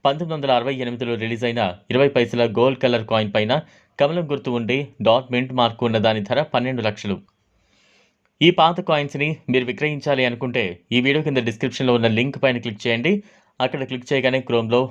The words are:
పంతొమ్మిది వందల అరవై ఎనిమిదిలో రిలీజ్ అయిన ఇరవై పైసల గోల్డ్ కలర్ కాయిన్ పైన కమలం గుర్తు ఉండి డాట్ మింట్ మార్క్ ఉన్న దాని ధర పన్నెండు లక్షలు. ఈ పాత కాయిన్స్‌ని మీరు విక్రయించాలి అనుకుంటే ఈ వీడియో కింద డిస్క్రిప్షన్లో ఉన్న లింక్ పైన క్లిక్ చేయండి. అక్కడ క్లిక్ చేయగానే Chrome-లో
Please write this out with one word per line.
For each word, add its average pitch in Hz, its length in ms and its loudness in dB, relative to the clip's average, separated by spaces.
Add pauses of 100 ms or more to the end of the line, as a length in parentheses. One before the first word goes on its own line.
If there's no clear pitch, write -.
పంతొమ్మిది 156 320 -2
వందల 139 220 0
అరవై 131 260 -2
ఎనిమిదిలో 120 300 -4 (100)
రిలీజ్ 117 240 -4
అయిన 117 140 -2 (320)
ఇరవై 139 240 4
పైసల 120 260 2 (140)
గోల్డ్ 127 260 2
కలర్ 120 300 0
కాయిన్ 107 220 0
పైన 107 180 2 (460)
కమలం 165 320 2
గుర్తు 131 280 -4
ఉండి 117 180 0 (300)
డాట్ 123 260 4
మింట్ 127 260 -2
మార్క్ 117 280 0
ఉన్న 113 200 2
దాని 110 220 0
ధర 127 100 2 (140)
పన్నెండు 123 340 -2
లక్షలు. 104 300 -6 (1300)
ఈ - 20 10 (100)
పాత 170 300 4
కాయిన్స్‌ని 147 400 -2 (240)
మీరు 127 160 2
విక్రయించాలి 139 580 -2
అనుకుంటే 120 360 -2 (340)
ఈ - 80 6
వీడియో 139 220 2
కింద 139 200 0
డిస్క్రిప్షన్లో 123 520 -2
ఉన్న 117 180 2
లింక్ 131 260 -2
పైన 127 220 0
క్లిక్ 113 180 -10
చేయండి. 120 300 0 (520)
అక్కడ 135 240 -4
క్లిక్ 123 220 -8
చేయగానే 131 280 0 (100)
Chrome-లో 117 320 2 (100)